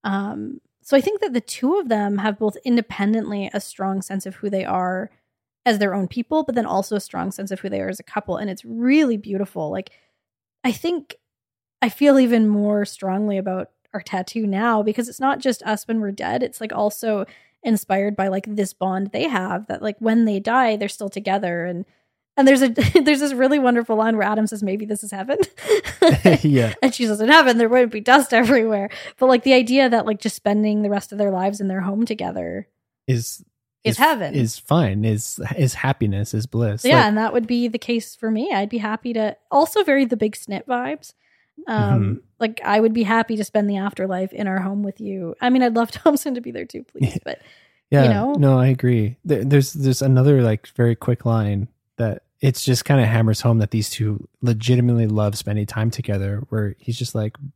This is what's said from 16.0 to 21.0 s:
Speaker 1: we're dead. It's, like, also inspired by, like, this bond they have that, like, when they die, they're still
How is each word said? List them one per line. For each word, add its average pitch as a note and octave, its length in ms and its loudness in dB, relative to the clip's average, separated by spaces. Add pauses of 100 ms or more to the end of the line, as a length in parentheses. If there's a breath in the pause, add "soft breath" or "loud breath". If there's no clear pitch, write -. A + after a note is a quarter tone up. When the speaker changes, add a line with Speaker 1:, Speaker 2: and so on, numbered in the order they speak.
Speaker 1:
we're G3+ 100 -4
dead. G#3 320 -4
It's, A#3+ 160 -8
like, A3 140 -8
also G#3 520 -2 (380 soft breath)
inspired G3+ 520 0
by, F#3+ 120 -2
like, F#3+ 200 -4
this G#3 260 -4
bond F#3+ 380 -4
they B3+ 160 -4
have G3 400 -4
that, - 140 -8
like, G#3+ 180 -6
when A3+ 260 2
they G#3 140 0
die, A3+ 360 2
they're G#3 140 -4
still G3+ 200 -10